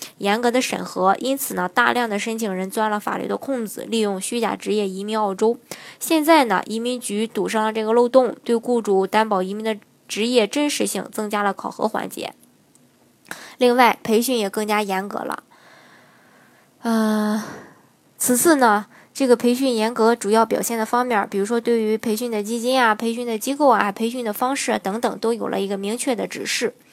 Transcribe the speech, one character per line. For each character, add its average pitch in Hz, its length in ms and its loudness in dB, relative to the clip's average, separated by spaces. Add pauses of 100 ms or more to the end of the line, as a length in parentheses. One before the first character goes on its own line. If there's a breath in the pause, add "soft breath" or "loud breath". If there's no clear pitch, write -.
(200 loud breath)
严 202 200 0
格 240 120 0
的 247 100 2
审 185 240 -4
核， 185 340 2
因 269 160 -2
此 226 200 -6
呢， 180 120 -2
大 240 240 2
量 240 160 0
的 208 120 -2
申 226 180 -6
请 220 160 -4
人 185 160 -4
钻 214 220 0
了 208 80 -2
法 202 180 -6
律 190 100 -6
的 202 80 -2
空 240 300 -4
子， - 240 -10
利 226 120 0
用 202 200 -2
虚 240 180 -4
假 202 160 -2
职 196 180 -4
业 208 140 0
移 190 160 -8
民 220 140 -4
澳 208 160 0
洲。 220 240 2 (420 loud breath)
现 311 240 2
在 302 220 6
呢， 196 220 0
移 220 100 -4
民 240 220 -4
局 208 260 -2
堵 196 240 -2
上 214 140 0
了 220 100 -2
这 220 100 -2
个 220 100 0
漏 240 140 4
洞， 254 360 4
对 233 120 0
雇 233 240 0
主 196 280 2
担 220 200 2
保 196 140 0
移 190 140 -4
民 220 100 -6
的 220 100 -2 (320)
职 214 200 -2
业 240 180 4
真 294 240 0
实 226 160 -2
性 196 260 -4
增 214 160 -6
加 208 140 -2
了 202 100 0
考 - 200 -6
核 - 160 -2
环 - 200 -4
节。 - 280 -10 (1200 loud breath)
另 247 180 4
外， 247 280 4
培 226 180 2
训 247 160 0
也 202 100 0
更 208 200 -4
加 214 160 2
严 190 260 -4
格 - 80 -8
了。 - 260 -8 (1400 soft breath)
呃， 214 640 0 (760 loud breath)
此 - 180 2
次 294 220 6
呢， 214 300 4 (260 soft breath)
这 269 120 0
个 240 120 6
培 240 180 2
训 262 180 0
严 220 200 0
格 233 200 4
主 208 180 -2
要 226 140 6
表 - 160 -2
现 233 160 -4
的 220 80 0
方 240 200 0
面， 226 240 0
比 202 100 -4
如 196 60 0
说 233 160 -2
对 233 200 0
于 214 160 0
培 220 160 -2
训 233 160 -4
的 214 140 -2
基 226 160 -4
金 254 220 2
啊、 226 120 6
培 226 200 -2
训 240 120 -6
的 226 140 -4
机 269 160 -4
构 285 140 4
啊、 208 200 4
培 226 200 -2
训 247 160 -6
的 208 80 -2
方 254 200 -2
式 - 200 -2
啊 214 60 0
等 202 200 -4
等， 220 200 -4
都 226 140 0
有 202 140 -6
了 196 140 -2
一 196 60 -4
个 196 100 -4
明 202 200 -6
确 254 160 -2
的 190 140 -4
指 202 180 -10
示。 - 300 -4 (180 loud breath)